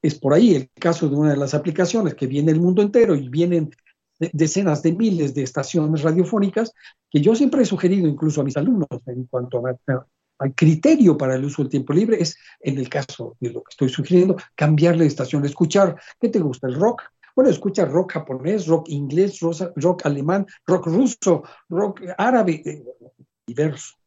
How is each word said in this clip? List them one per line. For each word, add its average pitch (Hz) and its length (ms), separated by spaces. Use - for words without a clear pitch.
Es 151 140
por 139 180
ahí 196 220
el 131 140
caso 165 300
de 139 60
una 151 160
de 139 60
las 139 160
aplicaciones 175 640
que 131 120
viene 143 240
el 156 80
mundo 180 220
entero 208 320
y 135 160
vienen 165 400
de-, 165 140
decenas 156 480
de 165 120
miles 170 420
de 139 80
estaciones 151 580
radiofónicas 190 720
que 147 140
yo 208 140
siempre 277 260
he 214 40
sugerido 180 420
incluso 151 340
a - 20
mis 135 140
alumnos 185 300
en 127 200
cuanto 123 420
a, 127 260
a, 127 120
al 139 160
criterio 165 600
para 131 200
el 131 100
uso 143 160
del 131 80
tiempo 139 240
libre, 214 260
es 165 160
en 139 200
el 127 100
caso - 500
de 120 120
lo 117 100
que - 80
estoy 131 200
sugiriendo, 180 480
cambiarle 160 480
de 147 60
estación, 143 360
escuchar, 165 560
¿qué 233 100
te 208 100
gusta? 135 280
¿El 127 80
rock? 214 280
Bueno, 254 160
escucha 190 340
rock 175 280
japonés, 156 520
rock 160 240
inglés, 151 500
rosa-, 170 360
rock 175 320
alemán, 151 400
rock 185 220
ruso, 180 560
rock 196 320
árabe, 202 480
eh, 147 180
diverso. 143 480